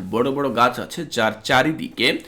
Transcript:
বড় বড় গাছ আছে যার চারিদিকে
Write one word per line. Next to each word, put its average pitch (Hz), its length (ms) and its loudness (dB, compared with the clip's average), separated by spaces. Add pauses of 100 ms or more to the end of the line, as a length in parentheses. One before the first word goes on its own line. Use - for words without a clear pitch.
(100)
বড় 120 200 2
বড় 135 260 -2
গাছ 120 240 2
আছে 151 260 -8
যার 110 260 0 (120)
চারিদিকে 135 840 0